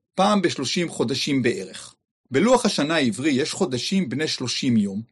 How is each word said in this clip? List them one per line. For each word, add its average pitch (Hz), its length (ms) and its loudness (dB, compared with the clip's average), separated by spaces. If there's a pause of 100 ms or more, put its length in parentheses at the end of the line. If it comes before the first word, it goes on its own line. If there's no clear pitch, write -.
(160)
פעם 202 260 4
בשלושים 160 480 -2
חודשים 135 520 -2
בערך. - 540 -4 (360)
בלוח 233 340 4
השנה 165 300 0
העברי 131 360 0
יש 135 220 0
חודשים 147 560 -2
בני 147 180 -2
שלושים 123 500 0
יום, 101 240 0 (100)